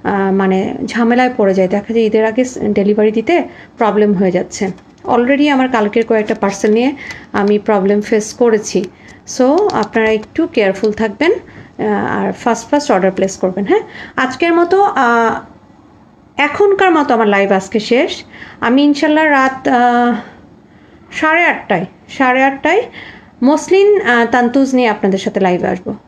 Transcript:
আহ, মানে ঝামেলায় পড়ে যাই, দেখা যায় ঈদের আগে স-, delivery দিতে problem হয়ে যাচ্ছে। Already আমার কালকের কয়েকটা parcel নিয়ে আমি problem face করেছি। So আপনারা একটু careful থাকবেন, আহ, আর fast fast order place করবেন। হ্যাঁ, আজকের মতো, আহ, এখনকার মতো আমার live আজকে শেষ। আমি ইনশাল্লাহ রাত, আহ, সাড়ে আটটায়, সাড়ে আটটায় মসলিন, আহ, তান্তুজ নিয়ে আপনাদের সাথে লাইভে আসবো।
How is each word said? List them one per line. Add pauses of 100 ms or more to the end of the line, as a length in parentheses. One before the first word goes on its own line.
আহ,
মানে (100)
ঝামেলায়
পড়ে
যাই,
দেখা
যায়
ঈদের
আগে
স-,
delivery
দিতে (340)
problem
হয়ে
যাচ্ছে। (340)
Already
আমার
কালকের
কয়েকটা
parcel
নিয়ে (380)
আমি
problem
face
করেছি। (540)
So
আপনারা
একটু
careful
থাকবেন,
আহ, (320)
আর
fast
fast
order
place
করবেন।
হ্যাঁ, (340)
আজকের
মতো,
আহ, (960)
এখনকার
মতো
আমার
live
আজকে
শেষ। (360)
আমি
ইনশাল্লাহ
রাত,
আহ, (960)
সাড়ে
আটটায়, (240)
সাড়ে
আটটায় (640)
মসলিন,
আহ,
তান্তুজ
নিয়ে
আপনাদের
সাথে
লাইভে
আসবো। (140)